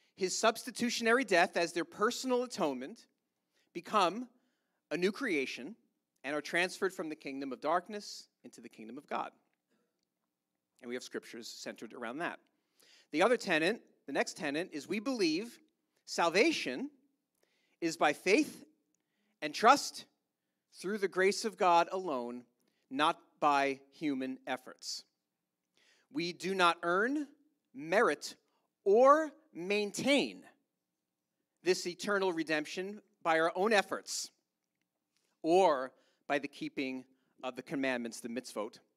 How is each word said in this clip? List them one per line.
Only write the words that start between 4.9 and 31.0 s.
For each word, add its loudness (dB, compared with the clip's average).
a -4
new 2
creation -4
and -4
are -4
transferred -2
from -8
the -10
kingdom -8
of -10
darkness -4
into -20
the -16
kingdom -16
of -18
God." -6
And -20
we -8
have -8
scriptures -10
centered -12
around -8
that. -6
The 2
other 4
tenet, 0
the -10
next -2
tenet, -4
is -10
we -4
believe -2
salvation 0
is -4
by 2
faith 0
and -8
trust 4
through -6
the 0
grace 2
of -6
God 6
alone, -6
not 0
by 2
human -4
efforts. -10
We -4
do -4
not 6
earn, 0
merit, 2
or 6
maintain 0